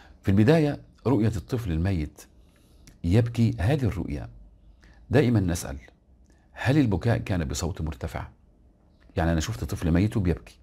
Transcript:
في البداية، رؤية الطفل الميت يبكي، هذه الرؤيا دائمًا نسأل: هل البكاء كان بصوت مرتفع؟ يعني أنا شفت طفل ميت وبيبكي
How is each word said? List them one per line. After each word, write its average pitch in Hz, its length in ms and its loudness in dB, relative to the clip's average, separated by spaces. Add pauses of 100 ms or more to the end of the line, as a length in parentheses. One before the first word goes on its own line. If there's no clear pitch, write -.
(220)
في - 80 0
البداية، 143 500 4 (260)
رؤية 113 300 2
الطفل 92 360 -6
الميت 80 500 -2 (840)
يبكي، 117 540 2
هذه 131 260 0
الرؤيا 78 440 -4 (840)
دائمًا 120 300 4
نسأل: 82 360 -4 (760)
هل 139 260 0
البكاء 113 400 2
كان 87 260 -4
بصوت 71 380 -6
مرتفع؟ - 460 -8 (880)
يعني 82 160 2
أنا 82 80 0
شفت - 240 -6
طفل - 260 -4
ميت 95 260 2
وبيبكي 85 460 -2